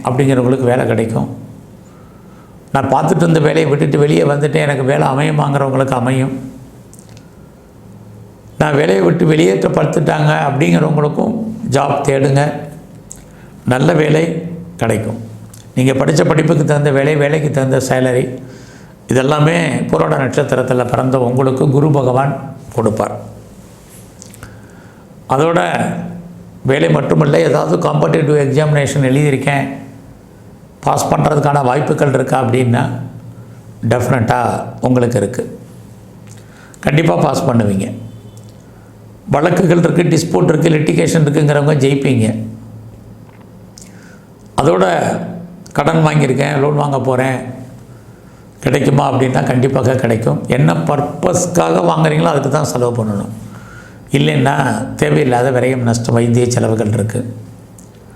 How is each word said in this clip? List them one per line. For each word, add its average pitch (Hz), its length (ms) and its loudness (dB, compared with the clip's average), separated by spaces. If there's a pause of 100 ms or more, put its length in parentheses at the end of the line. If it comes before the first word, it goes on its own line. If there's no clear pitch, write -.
அப்படிங்கிறவங்களுக்கு 131 580 2
வேலை 123 240 2
கிடைக்கும். - 500 -2 (1400)
நான் 135 180 0
பார்த்துட்டு 160 260 2
இருந்த 165 240 2
வேலையை 156 300 2
விட்டுட்டு 147 280 2
வெளியே 147 240 4
வந்துட்டேன், 147 440 0
எனக்கு 139 160 0
வேலை 147 260 0
அமையுமாங்கிறவங்களுக்கு 139 840 0
அமையும். 131 600 -2 (2000)
நான் 151 160 0
வேலையை 180 300 2
விட்டு 170 220 2
வெளியேற்றப்படுத்திட்டாங்க 156 1040 2 (180)
அப்படிங்கிறவங்களுக்கும் 151 840 0 (360)
ஜாப் 139 380 0
தேடுங்க, 139 440 2 (1120)
நல்ல 139 280 2
வேலை 156 500 0 (340)
கிடைக்கும். - 520 -4 (460)
நீங்க 131 180 2
படிச்ச 160 320 2
படிப்புக்கு 151 400 2
தகுந்த 147 260 2
வேலை, 139 260 2
வேலைக்கு 143 340 0
தகுந்த 135 260 0
சேலரி, 131 640 -2 (680)
இதெல்லாமே 147 800 2
பூராட 160 280 0
நட்சத்திரத்துல 127 720 0
பிறந்த 127 320 0
உங்களுக்கு 131 500 2
குரு 143 200 4
பகவான் 135 460 2 (380)
கொடுப்பார். 110 420 -2 (2000)
அதோட 156 600 0 (720)
வேலை 147 280 2
மட்டுமல்ல, 151 500 2
ஏதாவது 156 480 0
காம்படிட்டிவ் 151 480 2 (120)
எக்ஸாமினேஷன் 143 640 2
எழுதியிருக்கேன், 139 580 0 (1120)
பாஸ் 143 300 -2
பண்றதுக்கான 147 540 2
வாய்ப்புகள் 143 500 0
இருக்கா 131 280 0
அப்படின்னா, 123 460 0 (1000)
டெஃபினட்டா 120 760 0 (180)
உங்களுக்கு 123 380 2
இருக்கு. - 400 -4 (1200)
கண்டிப்பா 160 360 2
பாஸ் 143 280 0
பண்ணுவீங்க. 104 500 0 (1400)
வழக்குகள் 170 480 2
இருக்கு, 170 240 2
டிஸ்பியூட் 170 460 0
இருக்கு, 160 200 2
லிட்டிகேஷன் 160 540 2
இருக்குங்கிறவங்க 147 520 2
ஜெயிப்பீங்க. 131 720 0 (2250)
அதோட 180 540 2 (640)
கடன் 160 280 4
வாங்கியிருக்கேன், 143 560 2
லோன் 147 200 2
வாங்க 139 160 -2 (100)
போறேன், 131 300 0 (1300)
கிடைக்குமா 139 460 2
அப்படின்னா 127 400 0
கண்டிப்பாக 131 520 2
கிடைக்கும். 117 380 0 (160)
என்ன 151 140 4 (180)
பர்பஸ்க்காக 170 1040 0
வாங்குறீங்களோ 156 420 2
அதுக்கு 139 240 0
தான் 151 160 -2
செலவு 120 260 0
பண்ணணும். 107 340 -4 (840)
இல்லைன்னா 147 360 2 (460)
தேவையில்லாத 139 560 2
விரயம், 123 320 0
நஷ்டம், 117 300 0
வைத்திய 120 280 2 (100)
செலவுகள் 110 420 0
இருக்கு. 107 220 -2 (960)